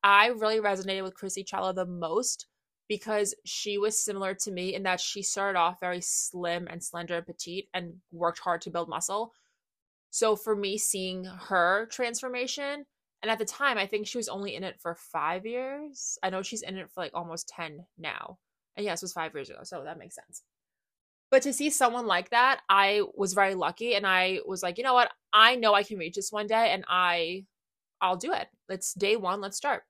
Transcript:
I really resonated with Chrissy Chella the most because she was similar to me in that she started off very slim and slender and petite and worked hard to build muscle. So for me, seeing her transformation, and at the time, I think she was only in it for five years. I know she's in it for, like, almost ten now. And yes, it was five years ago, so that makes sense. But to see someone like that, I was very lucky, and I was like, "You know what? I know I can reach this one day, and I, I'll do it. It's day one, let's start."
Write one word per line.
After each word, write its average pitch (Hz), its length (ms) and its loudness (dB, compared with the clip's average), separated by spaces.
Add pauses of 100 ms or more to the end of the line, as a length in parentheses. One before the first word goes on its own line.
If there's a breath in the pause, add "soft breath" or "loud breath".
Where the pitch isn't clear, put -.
I 202 260 8
really 220 340 0
resonated 190 420 -2
with 190 120 -8
Chrissy 196 280 -8
Chella 190 300 -2
the 180 120 -2
most 175 600 -4 (420)
because 208 560 -2
she - 340 -6
was 214 240 0
similar 196 340 -4
to 202 160 -6
me 180 220 -4
in 190 100 -6
that 185 180 0
she - 200 -6
started 196 380 0
off 175 220 2
very 180 180 -2
slim 175 720 -4
and 170 120 -10
slender 170 360 -6
and 170 80 -6
petite 190 480 -10
and 175 220 -6 (180)
worked 170 260 -2
hard 175 220 -2
to 180 100 -10
build 170 160 -2
muscle. 196 460 -4 (800 soft breath)
So 220 260 4
for 214 180 0
me, 202 220 -2
seeing 185 480 -2
her 185 640 2
transformation, 254 960 -4 (360)
and 214 80 -2
at 226 80 2
the 220 60 -2
time, 254 340 0
I 202 80 0
think 208 220 -4
she - 100 -6
was 220 120 -4
only 196 260 -6
in 190 80 -8
it 180 160 -10
for 170 160 -6
five 170 500 -4
years. 262 800 -8
I 190 60 0
know 190 120 -4
she's 202 200 -8
in 190 160 -10
it 185 120 -12
for, 180 140 -8
like, 156 100 -8
almost 170 360 -8
ten 160 360 -12 (120)
now. 160 400 -8 (400)
And 208 80 -6
yes, 175 160 -4
it - 20 -10
was 175 80 -8
five 160 240 -8
years 139 140 -8
ago, - 140 -16
so 156 200 -12
that 156 160 -12
makes 120 160 -18
sense. - 260 -20 (880)
But 262 120 8
to 277 100 -2
see 294 180 0
someone 240 380 2
like 190 220 2
that, 254 400 4
I 196 320 6 (140)
was 190 180 0
very 196 220 4
lucky, 185 400 0
and 202 120 0
I 185 400 4
was 185 160 -6
like, 180 140 -2
"You 240 80 -4
know 262 80 4
what? 247 180 6 (220)
I 226 240 10
know 220 160 6
I 202 100 6
can 202 140 -8
reach 170 180 -6
this 196 160 -4
one 208 160 -4
day, 220 240 4
and 190 160 -2
I, 180 560 2 (560)
I'll 185 160 2
do 247 160 -4
it. - 160 -2 (220)
It's 185 240 -6
day 202 240 2
one, 196 240 -2
let's 196 160 -8
start." - 320 -2